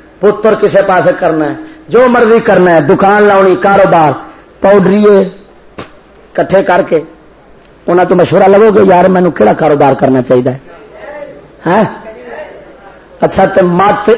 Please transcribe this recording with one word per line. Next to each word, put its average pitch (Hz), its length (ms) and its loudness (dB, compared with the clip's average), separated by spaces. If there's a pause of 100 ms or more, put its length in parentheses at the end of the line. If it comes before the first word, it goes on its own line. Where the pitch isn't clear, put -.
(200)
پتر 208 360 0
کسے 196 320 0
پاسے 180 320 0
کرنا 160 260 -2
ہے، 143 80 -6 (340)
جو 240 200 2
مرضی 233 320 2
کرنا 185 360 2
ہے، 160 60 2
دکان 196 420 0
لاؤنی، 196 320 2
کاروبار، 180 560 2 (500)
پاؤڈریے 196 680 2 (1040)
کٹھے 180 300 -2
کر 180 260 0
کے 160 120 -2 (840)
انہاں 180 180 0
تو - 100 0
مشورہ 180 280 0
لو 202 320 4
گے، 214 80 2
"یار، 180 220 2
مینوں 180 260 0
کیڑا - 220 0
کاروبار 143 400 0
کرنا 131 280 0
چاہیے 127 280 -2
ہے؟" 131 80 -6 (1080)
ہاں؟ 196 180 0 (1400)
اچھا، - 240 -2
تے - 160 0
مت 180 560 -2